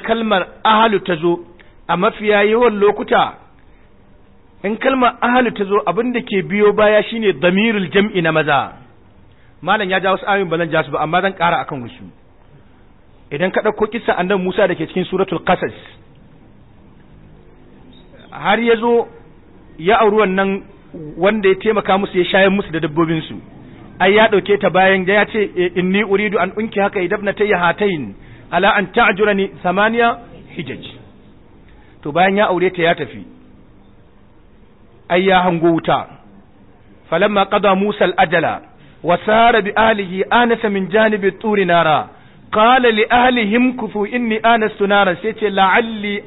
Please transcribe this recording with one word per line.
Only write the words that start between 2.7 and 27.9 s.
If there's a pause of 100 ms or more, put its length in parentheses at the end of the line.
lokuta, (1300)
in
kalmar
ahalu
ta
zo
abin
da
ke
biyo
baya
shine
damirul
jam'i
na
maza. (920)
Malam
ya
ja
wasu
ayoyin
ba
zan
ja
su
ba,
amma
zan
ƙara
akan
wasu. (1300)
Idan
ka
ɗauko
kissa
annabi
Musa
da
ke
cikin
Suratul
Qasas, (2500)
har
ya
zo (680)
ya
auri
wannan (540)
wanda
ya
taimaka
musu
ya
shayar
musu
da
dabbobinsu. (640)
Ai
ya
ɗauke
ta
bayan
da
ya
ce,
"E,
inni
uridu
an
unki
haka
idabna
tayya
hatayin (360)